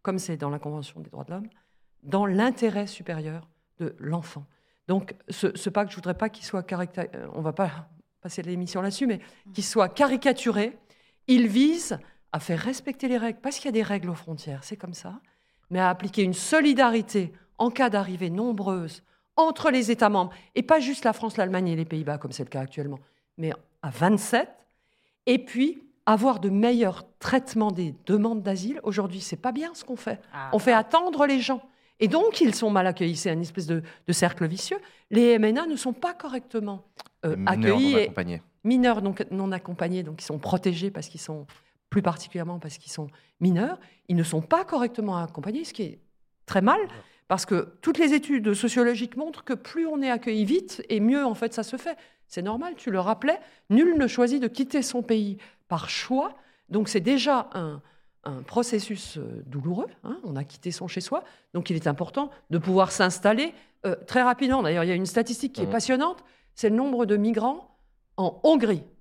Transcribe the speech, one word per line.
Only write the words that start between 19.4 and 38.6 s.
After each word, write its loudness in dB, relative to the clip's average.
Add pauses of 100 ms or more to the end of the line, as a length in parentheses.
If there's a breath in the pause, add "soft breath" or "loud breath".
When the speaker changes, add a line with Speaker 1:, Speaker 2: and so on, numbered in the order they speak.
Speaker 1:
les 2
États 4
membres, 0 (220 loud breath)
et 0
pas 6
juste -4
la 4
France, -6
l'Allemagne 0
et 0
les -2
Pays-Bas, -6
comme -10
c'est -8
le -14
cas -6
actuellement, -8 (360 soft breath)
mais -4 (300)
à -6
vingt-sept, 2 (800)
et 4
puis -2 (260)
avoir 4
de 0
meilleurs 2 (140)
traitements 0
des -4 (140)
demandes 2
d'asile. -4
Aujourd'hui, -4
c'est -8
pas -4
bien -6
ce -18
qu'on -10
fait. -8 (120)
Speaker 3:
Ah. -10
Speaker 1:
On 4
fait 4
attendre 4
les 2
gens. -2 (380 soft breath)
Et 4
donc, 4
ils 6
sont 0
mal 4
accueillis. 0
C'est -2
une 0
espèce -6
de, -2 (240 loud breath)
de 0
cercle 2
vicieux. -4 (320 loud breath)
Les 8
M 6
N 4
A -2
ne -4
sont -4
pas -4
correctement, -8 (400)
euh, 0
Speaker 4:
Les -2
mineurs 0
Speaker 1:
accueillis 4
Speaker 4:
non 4
Speaker 1:
et 4
Speaker 4:
accompagnés. -4 (200)